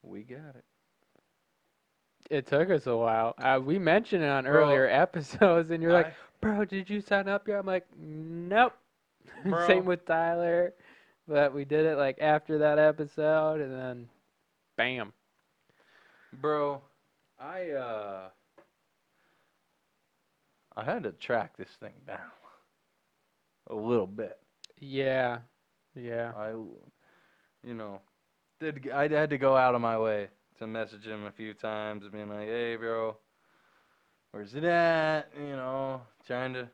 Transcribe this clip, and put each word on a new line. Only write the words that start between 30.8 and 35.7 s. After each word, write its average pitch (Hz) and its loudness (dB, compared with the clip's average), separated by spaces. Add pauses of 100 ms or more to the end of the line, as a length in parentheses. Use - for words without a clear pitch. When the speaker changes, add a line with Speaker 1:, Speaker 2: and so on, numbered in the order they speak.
Speaker 1:
him 107 -12
a 101 -12
few 110 -14
times, 107 -8
being 104 -12
like, 104 -10
"Hey, 117 -4
bro, 113 -4 (1120)
where's 104 -14
it 147 -6
at?" 165 2
You 143 -10
know, 131 -6 (240)